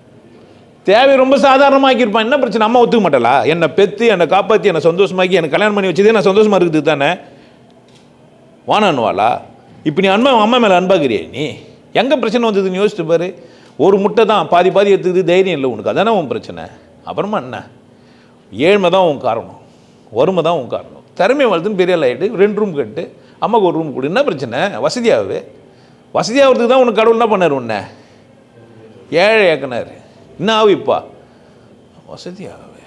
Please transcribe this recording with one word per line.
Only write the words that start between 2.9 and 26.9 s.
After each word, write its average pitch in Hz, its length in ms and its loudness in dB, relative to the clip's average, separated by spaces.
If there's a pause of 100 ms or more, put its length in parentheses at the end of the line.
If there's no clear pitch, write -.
மாட்டாளா? 123 280 2 (200)
என்னை 165 160 0 (100)
பெத்து, 208 260 0 (100)
என்னை 175 200 2
காப்பாத்தி, 196 360 2
என்னை 160 180 -2
சந்தோஷமாக்கி, 185 500 0
என்னை 160 160 -2
கல்யாணம் 208 220 0
பண்ணி 190 140 -2
வச்சதே 202 260 2
நான் 190 120 0
சந்தோஷமா 208 320 4
இருக்குது 156 300 0
தானே? 143 180 0 (1600)
வானான்னுவாளா? 123 600 0 (600)
இப்ப 185 140 -2
நீ 190 120 2
அன்பா, 262 160 2 (140)
அம்மா 247 180 2
மேல 185 160 4
அன்பாக்குறியா 151 420 0 (140)
நீ? 147 100 -6 (540)
எங்க 269 220 0
பிரச்சனை 240 260 -2
வந்ததுன்னு 190 340 -2
யோசிச்சு 202 280 -4
பாரு. 170 180 0 (580)
ஒரு 196 180 4
முட்டை 214 280 0
தான் 165 220 -2
பாதி 180 220 2
பாதி 202 180 4
எடுத்துக்குது, 175 380 0
தைரியம் 185 260 0
இல்லை 131 160 -2
உனக்கு, 107 200 -4
அதானே 208 260 0
உன் 131 120 -6
பிரச்சனை. 90 320 -12 (440)
அப்புறமா 170 360 -6
என்ன? 120 140 -12 (1120)
ஏழ்மை 190 280 2
தான் 185 140 2
உன் 131 160 -6
காரணம், 107 340 -6 (600)
வறுமை 170 280 0
தான் 170 140 -2
உன் 107 140 -14
காரணம். - 280 -16 (140)
திறமை 254 320 0
வளர்த்துன்னு 185 320 -2
பெரிய 175 160 0
ஆள் 151 80 0
ஆயிட்டு 123 200 -2 (180)
ரெண்டு 208 160 0
ரூம் 185 200 -4
கட்டு, 127 220 -8 (420)
அம்மாவுக்கு 196 260 0
ஒரு 156 80 -2
ரூம் 156 160 -6
கொடு, 131 180 -4
என்ன 254 180 0
பிரச்சனை? 127 280 -6 (280)
வசதியாகவே, 139 520 -2 (760)
வசதியாகிறதுக்கு 240 580 2
தான் 262 120 4
உனக்கு 220 180 0